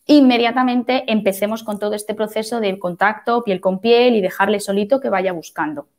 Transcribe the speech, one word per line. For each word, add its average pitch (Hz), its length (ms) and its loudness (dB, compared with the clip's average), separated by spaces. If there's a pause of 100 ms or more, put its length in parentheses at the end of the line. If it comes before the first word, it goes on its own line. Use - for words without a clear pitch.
inmediatamente 254 1000 4
empecemos 214 500 -2
con 208 160 -8
todo 208 160 -4
este 208 220 -8
proceso 220 440 -4
de 196 200 -2
contacto, 214 640 -2
piel 185 180 -2
con 190 160 -2
piel 233 380 4
y 214 60 2
dejarle 196 380 0
solito 208 400 -2
que 269 80 -6
vaya 190 260 -2
buscando, 156 540 -8 (120)